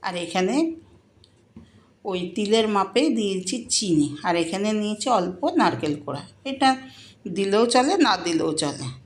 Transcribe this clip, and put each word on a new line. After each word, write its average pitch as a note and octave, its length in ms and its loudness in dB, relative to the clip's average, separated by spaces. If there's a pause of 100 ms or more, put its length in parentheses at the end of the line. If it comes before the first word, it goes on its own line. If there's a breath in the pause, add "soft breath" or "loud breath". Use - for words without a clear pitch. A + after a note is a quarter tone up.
আর F#3 80 -4 (100)
এখানে F#3 300 0 (1500 loud breath)
ওই F#3 160 -4 (140)
তিলের G#3+ 320 2 (100)
মাপেই A3 320 2 (100)
দিয়েছি F#3+ 380 -2 (180)
চিনি, D#3 340 2 (160)
আর F3+ 180 2
এখানে F#3+ 260 -2 (120)
নিয়েছি G#3 260 -4 (120)
অল্প F3+ 220 -4 (200)
নারকেল D#3+ 420 0
কোড়া। C#3+ 200 -8 (280)
এটা C4+ 180 2 (680 loud breath)
দিলেও G3 280 4 (100)
চলে, C4 180 4 (140)
না G#3+ 60 4 (120)
দিলেও D#3+ 260 0 (120)
চলে। C#3 240 -4 (200)